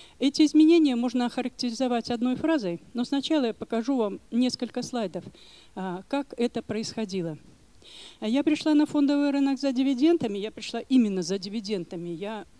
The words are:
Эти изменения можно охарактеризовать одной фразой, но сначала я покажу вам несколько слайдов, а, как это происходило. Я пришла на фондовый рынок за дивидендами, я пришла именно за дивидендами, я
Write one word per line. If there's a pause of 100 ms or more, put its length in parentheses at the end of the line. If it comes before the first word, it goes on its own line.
(200)
Эти
изменения
можно
охарактеризовать
одной
фразой, (120)
но
сначала
я
покажу
вам (120)
несколько
слайдов, (520)
а,
как
это
происходило. (840)
Я
пришла
на
фондовый
рынок
за
дивидендами,
я
пришла
именно
за
дивидендами,
я (140)